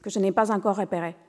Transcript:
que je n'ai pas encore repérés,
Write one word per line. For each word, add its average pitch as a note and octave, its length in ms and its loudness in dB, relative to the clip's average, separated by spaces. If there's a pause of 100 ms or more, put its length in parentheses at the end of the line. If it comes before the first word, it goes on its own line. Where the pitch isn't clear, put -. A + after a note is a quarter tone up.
que G#3 100 -10
je G3+ 100 -2
n'ai G3 100 4
pas A3 220 2
encore G3+ 240 0
repérés, E3+ 400 -4 (120)